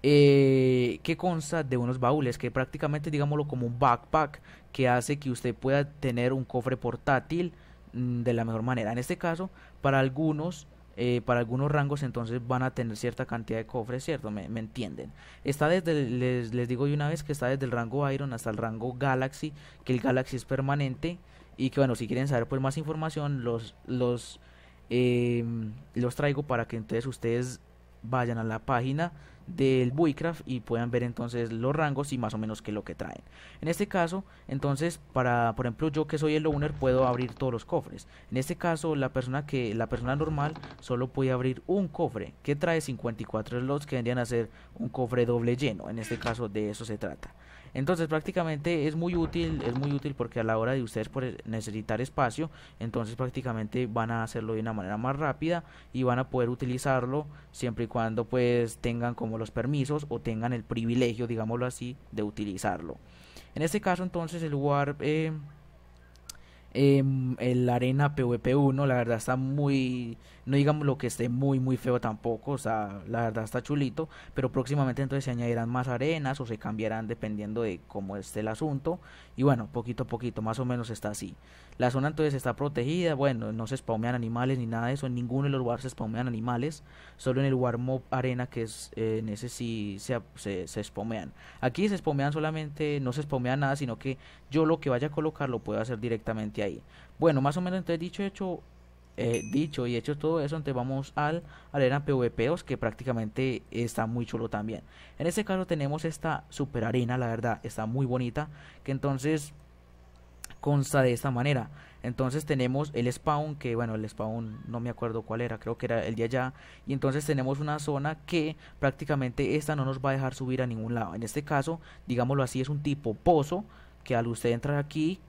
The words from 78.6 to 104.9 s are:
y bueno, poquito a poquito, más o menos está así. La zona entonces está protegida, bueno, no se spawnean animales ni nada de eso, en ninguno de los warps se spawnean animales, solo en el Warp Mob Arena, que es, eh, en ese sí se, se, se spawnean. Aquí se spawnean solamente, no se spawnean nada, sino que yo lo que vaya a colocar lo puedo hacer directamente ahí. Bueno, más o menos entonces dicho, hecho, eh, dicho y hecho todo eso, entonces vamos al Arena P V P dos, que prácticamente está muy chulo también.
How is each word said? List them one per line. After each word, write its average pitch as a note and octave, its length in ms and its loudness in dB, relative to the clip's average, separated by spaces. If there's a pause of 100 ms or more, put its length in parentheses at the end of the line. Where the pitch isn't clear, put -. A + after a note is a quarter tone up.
y B2+ 80 0
bueno, B2 280 4
poquito A#2+ 320 -4
a A2 40 -6
poquito, A#2 340 -4
más A2 180 -2
o C3 60 0
menos A#2+ 240 -2
está G#2+ 200 -6
así. G#2 260 -8 (420)
La B2 120 4
zona C3+ 200 2
entonces D3+ 260 2
está B2+ 200 -2
protegida, D3 600 0
bueno, B2 360 2
no A2+ 140 -4
se C3 120 -4
spawnean A2+ 360 0
animales B2 460 0
ni A#2 80 -4
nada A2+ 200 -2
de B2+ 60 0
eso, C#3+ 140 -4
en B2 80 -2
ninguno B2 300 0
de C#3+ 40 2
los C3+ 120 0
warps A#2+ 220 -2
se C3 60 -4
spawnean A2+ 380 -4
animales, A#2+ 560 -2 (340)
solo C3 220 0
en C#3 80 4
el C3+ 80 4
Warp B2 240 0
Mob B2+ 220 -2 (100)
Arena, B2+ 360 0
que A#2 160 -4
es, - 320 -10
eh, A2 240 0
en A2 100 -4
ese A2+ 200 -6
sí A2 500 -4
se, A#2+ 220 -2 (140)
se, F#2 320 -4
se G#2+ 160 -6
spawnean. G2+ 500 -6 (280)
Aquí D3 280 2
se G3 80 0
spawnean C#3+ 360 2
solamente, D3+ 640 -2
no B2+ 140 0
se D3 100 -2
spawnean C3+ 380 0
nada, C#3 140 2
sino C#3+ 220 -4
que C3 200 -4 (340)
yo D#3 140 6
lo D#3+ 140 4
que C#3+ 120 0
vaya B2+ 160 2
a D3+ 40 -4
colocar D#3 380 -2
lo A#2 100 -2
puedo G#2+ 200 -2
hacer A2+ 200 -2
directamente A2 640 -2
ahí. G2 220 -4 (340)
Bueno, D3+ 240 6
más C#3+ 160 2
o - 40 -2
menos C#3+ 180 -2
entonces E3+ 200 -2
dicho, F3+ 220 -6
hecho, F#3+ 380 -4 (580)
eh, A#2 240 0 (100)
dicho C#3+ 360 0
y A#2+ 80 0
hecho D3 200 -2
todo D#3 260 0
eso, D#3 140 -2
entonces C#3+ 200 -2
vamos C3+ 400 -2
al D3+ 260 0 (300)
Arena C#3+ 340 4
P C#3+ 80 2
V B2 160 4
P A#2 180 2
dos, E3+ 160 0
que B2+ 140 -4
prácticamente A#2 920 -2
está A#2 340 -2
muy A#2 220 -2
chulo A2+ 200 -2
también. G#2+ 360 -4 (340)